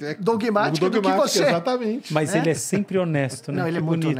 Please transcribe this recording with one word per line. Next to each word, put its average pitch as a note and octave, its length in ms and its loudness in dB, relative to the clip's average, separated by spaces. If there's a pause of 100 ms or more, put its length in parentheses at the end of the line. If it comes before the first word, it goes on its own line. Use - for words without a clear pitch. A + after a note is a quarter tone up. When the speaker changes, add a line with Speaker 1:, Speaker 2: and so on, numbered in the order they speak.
Speaker 1:
eh, D3 120 -6
Speaker 2:
é, - 20 -12
Speaker 1:
dogmática G#3 720 0
do A3+ 100 0
que - 0 -
Speaker 2:
dogmática, F#3+ 280 2
Speaker 1:
você." F3+ 200 2
Speaker 2:
exatamente. B3 640 -2
Speaker 3:
Mas D#3 220 0
Speaker 1:
Né? G#3+ 60 2
Speaker 3:
ele E3 100 2
é D3+ 60 2
sempre F#3+ 420 -2
honesto, D3 540 -2
né? C#3+ 100 -2
Speaker 1:
Não, F3 60 0
ele E3 100 -2
Speaker 3:
Que D#3+ 60 -2
Speaker 1:
é - 20 -2
muito E3 220 0
Speaker 3:
bonito D3+ 120 0